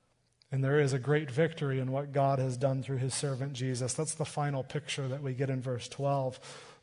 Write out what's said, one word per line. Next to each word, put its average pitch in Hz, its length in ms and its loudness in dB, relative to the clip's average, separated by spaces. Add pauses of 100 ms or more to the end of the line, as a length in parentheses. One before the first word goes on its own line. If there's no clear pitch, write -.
(520)
And 135 120 2
there 143 160 6
is 139 140 6
a 135 60 2
great 147 320 2
victory 143 480 0
in 131 120 0
what 143 220 -4
God 139 260 4
has 131 160 0
done 131 280 2
through 135 140 -2
his 131 160 0
servant 139 400 -2
Jesus. 123 400 -2
That's 156 200 -2
the 156 100 -2
final 143 400 -2
picture 143 440 -4
that 139 160 -4
we 131 100 -2
get 131 160 0
in 131 120 0
verse 123 280 -4
twelve. 139 500 0 (420)